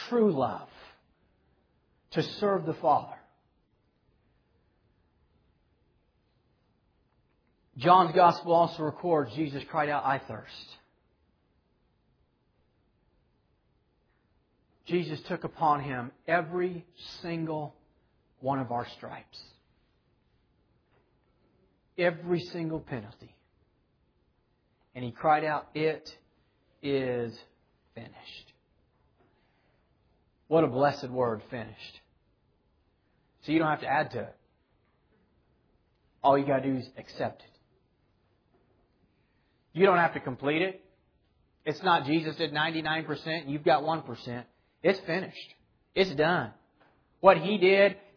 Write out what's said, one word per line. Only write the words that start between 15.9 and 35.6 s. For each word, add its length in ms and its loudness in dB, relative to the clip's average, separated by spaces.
every 580 -2
single 540 -6
one 200 -2
of 120 -6
our 180 -4
stripes. 540 -18
Every 420 0
single 400 -8
penalty. 560 -14
And 100 -10
He 80 -6
cried 320 2
out, 300 -2
"It 420 -2
is 520 -2
finished." 580 -18
What 160 4
a 40 4
blessed 420 0
word, 400 0
"finished." 520 -14
So 120 -4
you 40 4
don't 120 2
have 120 -2
to 60 -8
add 240 0
to 80 -8
it. 160 -12